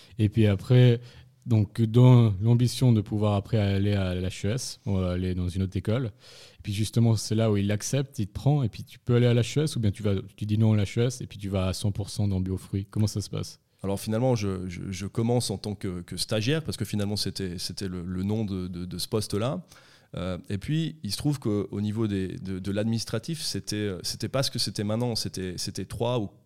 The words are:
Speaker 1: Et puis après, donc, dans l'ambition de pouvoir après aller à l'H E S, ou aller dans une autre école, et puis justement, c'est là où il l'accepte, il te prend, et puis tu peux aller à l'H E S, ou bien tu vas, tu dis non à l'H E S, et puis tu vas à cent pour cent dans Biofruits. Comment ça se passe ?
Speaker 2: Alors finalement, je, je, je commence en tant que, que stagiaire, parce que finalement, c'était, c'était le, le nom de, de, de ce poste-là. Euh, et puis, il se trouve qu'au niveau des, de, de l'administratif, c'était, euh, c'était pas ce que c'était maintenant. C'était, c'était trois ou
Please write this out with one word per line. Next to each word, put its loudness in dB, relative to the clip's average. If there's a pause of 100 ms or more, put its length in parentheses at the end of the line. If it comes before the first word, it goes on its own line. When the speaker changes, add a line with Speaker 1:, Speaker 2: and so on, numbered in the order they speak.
(180)
Speaker 1:
Et 4
puis 4
après, 6 (440)
donc, 2
dans 8
l'ambition 4
de 4
pouvoir 2
après 0
aller 2
à 0
l'H -4
E 0
S, -6
ou 0
aller 0
dans -2
une 0
autre -4
école, 0
et -18
puis -6
justement, 2
c'est -4
là 2
où 2
il 2
l'accepte, -2
il -2
te -14
prend, 2
et 0
puis -12
tu -20
peux 0
aller 6
à 6
l'H 2
E 2
S, -2
ou -4
bien 2
tu -6
vas, 2 (220)
tu -8
dis 0
non 6
à 4
l'H 0
E 4
S, 0
et -10
puis -16
tu -8
vas 0
à 0
cent -2
pour -6
cent -2
dans 0
Biofruits. -4
Comment 0
ça -4
se -8
passe ? -8 (240)
Speaker 2:
Alors -2
finalement, 0
je, -2
je, -10
je -8
commence -2
en -4
tant -8
que, -8
que -14
stagiaire, -2
parce -6
que -6
finalement, -2
c'était, -6
c'était -8
le, -8
le -4
nom 0
de, -4
de, -8
de -10
ce -8
poste-là. -4 (520)
Euh, -6 (120)
et -4
puis, -4
il -6
se -6
trouve -2
qu'au -2
niveau -2
des, -4
de, -8
de -6
l'administratif, -4
c'était, -6
euh, -4
c'était -6
pas -2
ce -2
que -8
c'était -2
maintenant. -2
C'était, -6
c'était -8
trois -2
ou -4 (140)